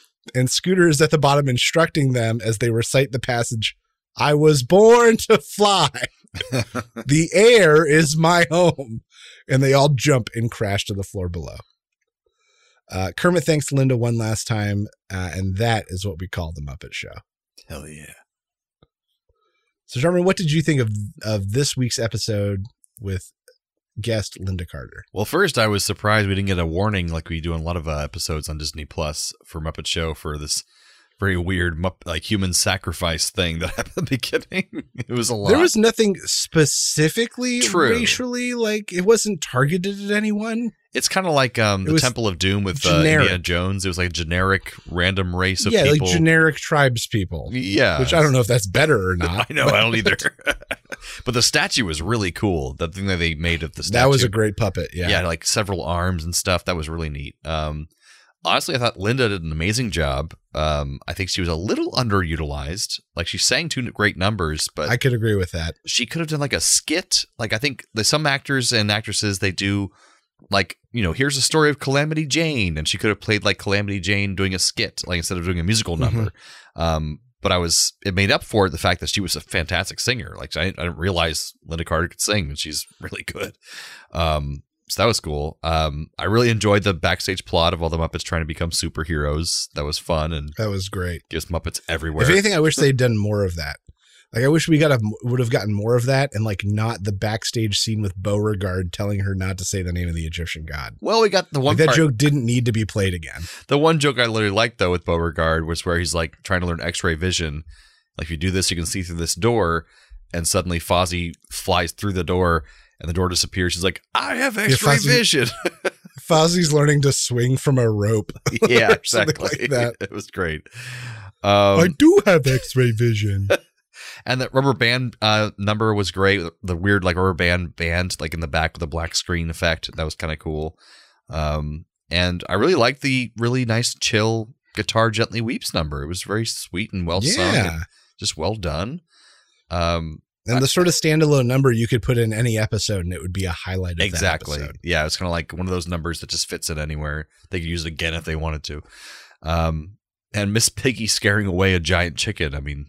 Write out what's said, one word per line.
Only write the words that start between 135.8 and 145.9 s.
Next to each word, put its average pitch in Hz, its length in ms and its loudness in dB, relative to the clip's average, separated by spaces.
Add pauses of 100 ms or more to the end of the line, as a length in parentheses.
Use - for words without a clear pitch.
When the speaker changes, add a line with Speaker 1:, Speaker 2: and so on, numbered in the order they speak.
Speaker 2:
It 71 60 -8
was 90 140 -8
very 107 240 -2
sweet - 460 -8
and 90 140 -4
well 85 160 0
sung 170 320 2
Speaker 1:
Yeah. 95 220 2
Speaker 2:
and 80 60 -6 (360)
just - 180 -6
well 85 200 -2
done. 104 440 -6 (680)
Um, 85 520 -2 (240)
Speaker 1:
And 123 100 0
Speaker 2:
I 127 40 2
Speaker 1:
the 135 80 2
sort 180 200 2
of 165 60 2
standalone 151 520 4
number 131 240 4
you 117 160 2
could 120 160 2
put 123 160 2
in 113 140 2
any 110 260 0
episode 104 460 -2
and 87 80 -4
it 87 80 -8
would 90 120 -6
be 95 120 -4
a 90 80 -2
highlight 90 480 -6
of 98 60 0
Speaker 2:
Exactly. 80 520 -2
Speaker 1:
that 73 60 -6
episode. - 180 -14
Speaker 2:
Yeah, 82 240 0
it's - 100 -4
kinda 90 140 -4
like 85 220 -4
one 87 140 -6
of 92 60 -2
those 87 160 -4
numbers 82 320 -4